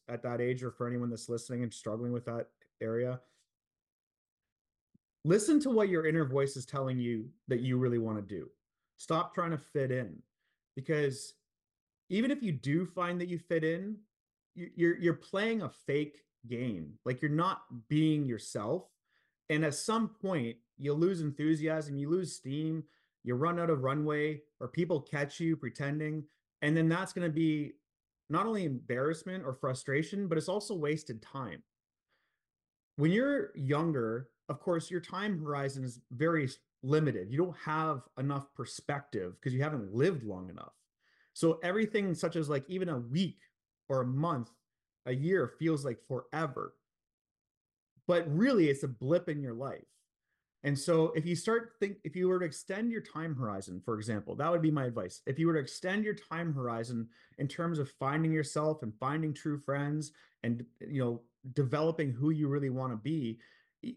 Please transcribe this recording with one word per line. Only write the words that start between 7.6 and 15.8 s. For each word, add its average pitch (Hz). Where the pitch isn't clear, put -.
you 127
really 120
wanna 110
do. 92
Stop 170
trying 170
to 160
fit 131
in, 120
because 139
even 220
if 285
you 202
do 143
find 175
that 175
you 175
fit 165
in, 185
you, 175
you're, 170
you're 165
playing 214
a 139
fake 147